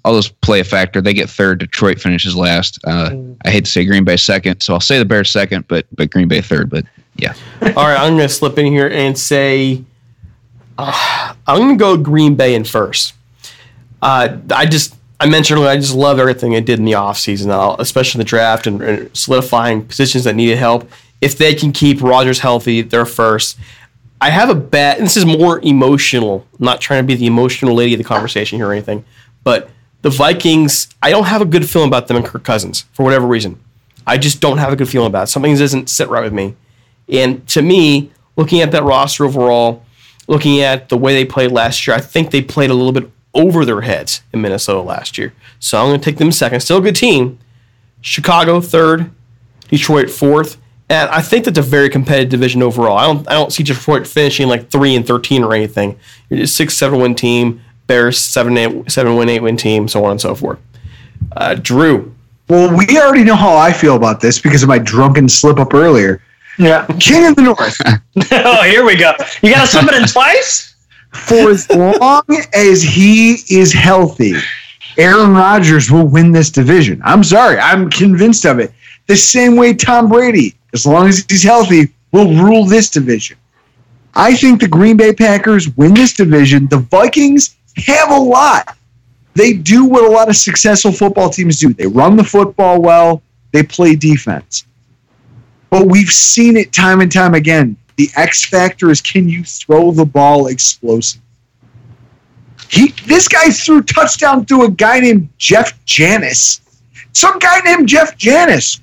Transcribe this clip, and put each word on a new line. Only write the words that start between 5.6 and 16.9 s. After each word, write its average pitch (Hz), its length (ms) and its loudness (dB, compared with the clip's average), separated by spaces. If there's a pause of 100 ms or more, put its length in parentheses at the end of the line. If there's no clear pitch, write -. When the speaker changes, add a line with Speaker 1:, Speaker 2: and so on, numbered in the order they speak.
Speaker 1:
but, 85 240 -4
but 78 180 -6
Green 90 180 -2
Bay - 140 -2
third. - 300 -4
But 76 140 -8 (320)
yeah. - 160 -8 (280)
Speaker 3:
All 170 240 -2
right, 143 140 0
I'm 160 160 0
gonna 147 140 0
slip 139 280 -4
in 147 100 0
here 143 200 0
and 139 300 -4
say, 135 640 -2 (960)
uh, - 560 -8 (120)
I'm 143 140 0
gonna 269 160 2
go 190 220 2
Green 147 380 0
Bay 127 200 0
in 110 80 -2
first. 107 500 -6 (880)
Uh, 127 360 -2 (140)
I 131 140 0
just, 156 300 -4 (240)
I 147 80 0
mentioned 151 320 0
earlier, 139 120 2
I 139 40 0
just 139 180 -4
love 135 260 0
everything 127 340 -2
they 113 80 -2
did 113 180 -2
in 110 60 -2
the 110 80 0